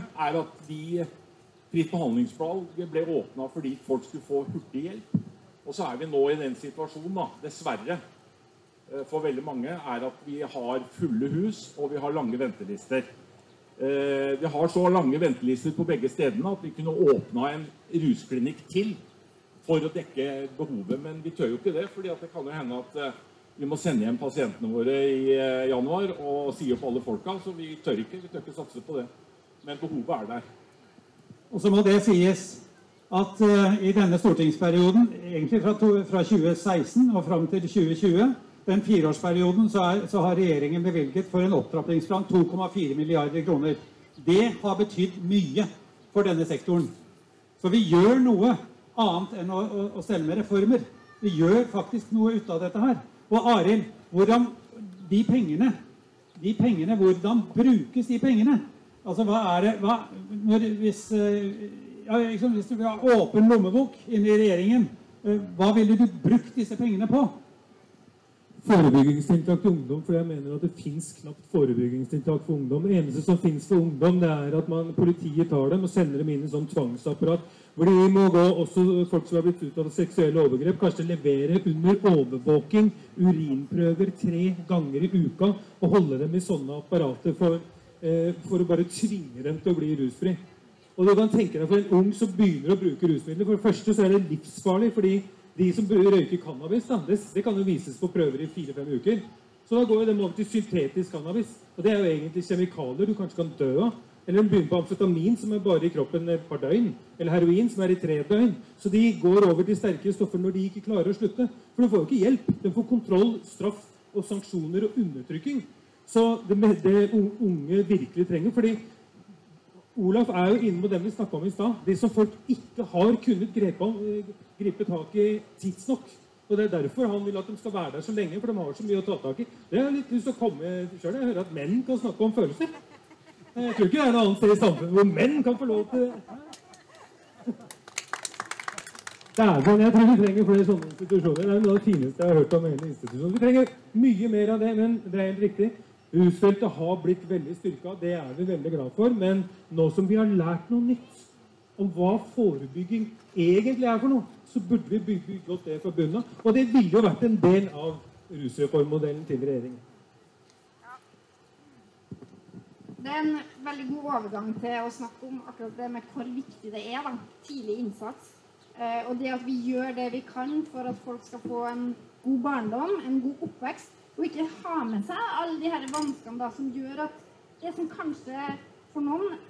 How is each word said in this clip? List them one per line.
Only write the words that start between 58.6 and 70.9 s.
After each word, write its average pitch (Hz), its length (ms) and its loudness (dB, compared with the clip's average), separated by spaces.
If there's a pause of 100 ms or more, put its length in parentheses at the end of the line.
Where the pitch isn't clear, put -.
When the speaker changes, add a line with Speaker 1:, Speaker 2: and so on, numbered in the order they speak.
Speaker 2:
Altså, 202 200 -2
hva 202 320 2
er 180 60 2
det, 214 180 2
hva, 220 180 2 (320)
når, 214 340 2 (160)
hvis, 214 320 -2
eh, 208 560 -2 (380)
ja, 220 120 0
liksom, 226 340 0
hvis 208 160 -2
du 254 60 -6
vil 226 140 -2
ha 220 100 -6
åpen 220 500 6
lommebok 226 460 4 (140)
inn 214 180 2
i 214 40 6
regjeringen, 208 580 4 (360)
eh, 208 140 2 (180)
hva 196 180 4
ville 220 220 6
du 233 100 6
brukt 175 500 0
disse 220 200 -4
pengene 214 320 -2
på? 262 200 4 (1400)
Speaker 3:
Forebyggingstiltak 156 920 4
til 208 80 4
ungdom, 147 320 -2
for 180 100 -4
jeg 170 140 0
mener 143 300 -8
at 147 40 -8
det 170 160 -2
finnes 151 360 -10 (100)